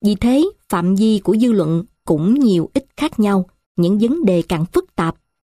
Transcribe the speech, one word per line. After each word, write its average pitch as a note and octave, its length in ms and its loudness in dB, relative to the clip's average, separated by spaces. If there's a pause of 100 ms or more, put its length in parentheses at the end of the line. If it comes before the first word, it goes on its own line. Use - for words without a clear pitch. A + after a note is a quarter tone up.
Vì G#3 100 0
thế, B3+ 300 2 (240)
phạm F3+ 260 -2
vi G#3+ 300 2
của G3+ 120 2
dư A#3 160 2
luận E3 320 0 (200)
cũng E3+ 300 0
nhiều G#3 400 2
ít C#4 120 -4 (100)
khác D4+ 240 -4
nhau. G3 260 0 (300)
Những F3+ 220 0
vấn B3+ 260 0
đề F3+ 180 2
càng E3+ 240 -4
phức - 300 -6
tạp, E3 200 -4 (320)